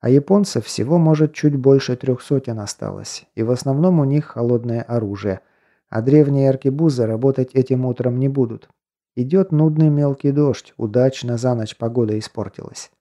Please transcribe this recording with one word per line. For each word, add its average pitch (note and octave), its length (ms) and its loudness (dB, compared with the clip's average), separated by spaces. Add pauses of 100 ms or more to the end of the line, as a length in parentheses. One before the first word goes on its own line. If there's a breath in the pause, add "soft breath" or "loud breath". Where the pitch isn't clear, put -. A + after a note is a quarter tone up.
А A2+ 80 -4
японцев C#3+ 580 2
всего, C3+ 320 -2
может, D#3 340 2
чуть D3 240 0
больше C3+ 400 4
трех B2 260 -4
сотен B2+ 380 -4
осталось, - 760 -12
и A2+ 80 -4
в A2+ 80 -2
основном C#3+ 480 2
у C#3+ 60 2
них C#3+ 220 0
холодное A#2+ 560 -2
оружие, G2+ 580 -4 (480)
а A2+ 120 -4
древние C#3 480 4
аркебузы C3+ 580 0
работать B2+ 500 -2
этим B2+ 300 0
утром B2 340 -2
не C3+ 80 0
будут. B2+ 400 -4 (480)
Идет E3+ 340 0
нудный D#3 380 4
мелкий C#3+ 420 0
дождь, C#3 460 0
удачно A#2+ 640 0
за B2 180 -2
ночь A2 200 -8
погода A#2 400 -2
испортилась. - 840 -12